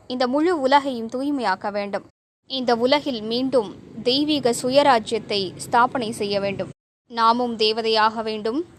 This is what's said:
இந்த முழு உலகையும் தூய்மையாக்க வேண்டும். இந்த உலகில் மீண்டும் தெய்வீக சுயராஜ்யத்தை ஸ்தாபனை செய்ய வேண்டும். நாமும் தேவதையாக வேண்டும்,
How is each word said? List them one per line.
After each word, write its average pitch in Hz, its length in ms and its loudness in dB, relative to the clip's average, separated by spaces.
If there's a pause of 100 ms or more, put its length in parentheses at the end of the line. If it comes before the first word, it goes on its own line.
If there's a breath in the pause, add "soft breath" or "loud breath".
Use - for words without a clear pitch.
இந்த 254 200 -2
முழு 302 340 2
உலகையும் 262 500 2
தூய்மையாக்க 254 600 -2
வேண்டும். 202 340 -6 (440)
இந்த 254 260 0
உலகில் 254 460 0
மீண்டும் 240 480 0 (320)
தெய்வீக 269 500 2
சுயராஜ்யத்தை 240 880 2 (160)
ஸ்தாபனை 247 540 0
செய்ய 202 300 -2
வேண்டும். 196 320 -6 (380)
நாமும் 233 460 2
தேவதையாக 220 680 2
வேண்டும், 220 380 -4 (180)